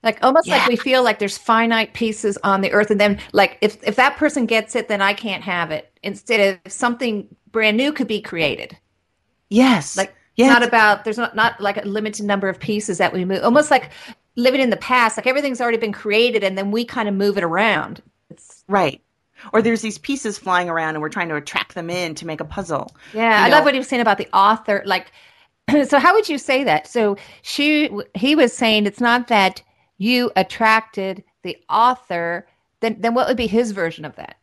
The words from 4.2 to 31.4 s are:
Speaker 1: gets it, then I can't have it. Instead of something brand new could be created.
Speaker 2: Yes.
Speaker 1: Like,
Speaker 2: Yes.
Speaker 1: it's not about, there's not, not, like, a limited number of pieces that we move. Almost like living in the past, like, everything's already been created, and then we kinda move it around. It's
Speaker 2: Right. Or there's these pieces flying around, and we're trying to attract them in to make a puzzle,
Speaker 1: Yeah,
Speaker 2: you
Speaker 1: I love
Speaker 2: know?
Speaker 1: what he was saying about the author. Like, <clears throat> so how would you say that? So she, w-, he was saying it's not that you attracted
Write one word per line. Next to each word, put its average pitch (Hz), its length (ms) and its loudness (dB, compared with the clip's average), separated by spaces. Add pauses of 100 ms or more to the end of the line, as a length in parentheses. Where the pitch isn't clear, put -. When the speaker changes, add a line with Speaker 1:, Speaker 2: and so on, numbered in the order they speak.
Speaker 1:
gets 220 300 -2
it, 240 120 -4
then 202 140 -2
I 196 120 2
can't 202 280 -8
have 170 300 -4
it. - 180 -10 (120)
Instead 202 640 -2
of - 80 -18
something 240 560 -4 (220)
brand 214 260 0
new 277 160 0
could 269 160 -4
be 208 120 -4
created. 160 560 -6 (760)
Speaker 2:
Yes. 220 460 2
Speaker 1:
Like, 190 180 -4 (220)
Speaker 2:
Yes. 254 140 6
Speaker 1:
it's 240 100 6
not 240 80 0
about, 214 360 4
there's 220 140 -6
not, 233 160 -6
not, 226 260 0
like, 202 240 -4
a 208 40 -8
limited 214 380 -6
number 196 220 -2
of 185 120 -6
pieces 208 380 -4
that - 140 0
we 185 120 -4
move. 185 180 -4
Almost 277 300 4
like 254 180 0 (460)
living 262 240 2
in 254 100 2
the 196 60 0
past, 240 400 0
like, - 100 -4
everything's 262 340 -2
already 233 180 0
been 220 140 -4
created, 214 520 0
and 190 120 -2
then 196 140 -4
we 233 140 -2
kinda 226 260 -6
move 196 260 0
it 190 60 -2
around. 170 580 -2 (300)
It's - 380 -20
Speaker 2:
Right. 185 340 0 (500)
Or 220 100 4
there's 226 200 0
these 220 160 -8
pieces 247 400 -6
flying 180 320 0
around, 160 240 -4
and 151 80 -6
we're 151 60 -6
trying 175 220 -6
to 156 60 -4
attract - 380 -6
them 170 160 -10
in 175 260 -6
to 170 100 -14
make 156 140 -8
a 160 40 -8
puzzle, 160 500 -8 (160)
Speaker 1:
Yeah, 220 300 2
Speaker 2:
you 220 60 4
Speaker 1:
I - 20 6
love 285 120 6
Speaker 2:
know? - 40 0
Speaker 1:
what 285 100 2
he 269 40 -2
was 254 100 -8
saying 240 140 -2
about 214 160 2
the - 140 -8
author. 202 540 2
Like, 185 240 -2 (580)
<clears throat> 285 200 4
so 285 100 4
how 339 160 6
would 427 140 2
you 294 100 -4
say 269 260 0
that? 156 220 0
So 208 300 0 (260)
she, 302 460 0
w-, 202 260 -10
he 269 220 2
was 254 160 4
saying 214 340 0
it's 196 140 -6
not 240 280 0
that 196 340 2 (360)
you 247 380 0
attracted 202 880 -2 (180)